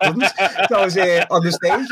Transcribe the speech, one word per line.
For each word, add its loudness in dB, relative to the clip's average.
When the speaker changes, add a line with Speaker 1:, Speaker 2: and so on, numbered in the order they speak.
Speaker 1:
couldn't. 0
Speaker 2:
<laughs> -2
Speaker 1:
So 0
I 2
was, -2
uh, 2
on 2
the -2
stage. -2